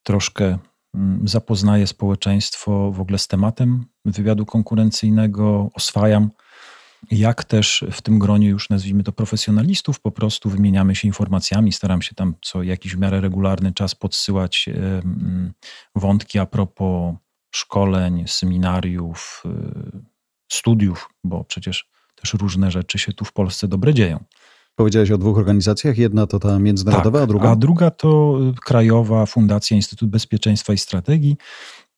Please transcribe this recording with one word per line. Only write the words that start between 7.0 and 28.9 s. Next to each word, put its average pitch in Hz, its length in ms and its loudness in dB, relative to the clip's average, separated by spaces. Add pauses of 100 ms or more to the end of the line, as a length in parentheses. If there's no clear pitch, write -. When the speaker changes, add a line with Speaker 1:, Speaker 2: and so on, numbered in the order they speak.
Speaker 1:
jak 107 340 0
też - 480 0
w - 100 -14
tym 110 160 2
gronie 104 300 4
już, 101 220 -2
nazwijmy 98 320 0
to, 98 100 -6
profesjonalistów, 110 880 -2
po 110 100 -4
prostu 107 400 -4
wymieniamy 98 440 4
się 107 140 0
informacjami, 95 640 0
staram 92 300 -2
się - 120 -10
tam 92 280 -2
co - 200 -6
jakiś 90 340 -6
w - 20 -6
miarę 95 220 0
regularny 95 520 0
czas 95 220 -4
podsyłać, - 760 -4
e, - 60 -8
mm, 92 800 -4 (420)
wątki 101 440 0
a 95 80 0
propos 92 680 -2 (360)
szkoleń, 92 760 0
seminariów, 90 1200 -4
e, 87 40 -8 (1040)
studiów, 104 560 0 (160)
bo 85 200 -6
przecież - 440 -10 (260)
też - 200 -8
różne 98 360 0
rzeczy 90 280 -4
się - 140 -6
tu - 120 -8
w - 80 -12
Polsce 95 360 -2
dobre 98 260 2
dzieją. 87 300 0 (500)
Speaker 2:
Powiedziałeś 107 360 4
o 104 80 2
dwóch 101 200 2
organizacjach. 104 600 2
Jedna 107 280 2
to 101 120 -2
ta 101 200 0
międzynarodowa, 101 600 2
Speaker 1:
Tak, 143 60 2
Speaker 2:
a - 20 0
druga? 107 240 4
Speaker 1:
a 117 60 4
druga 165 340 4
to, 151 480 2 (120)
y, 123 100 -6
Krajowa 113 680 2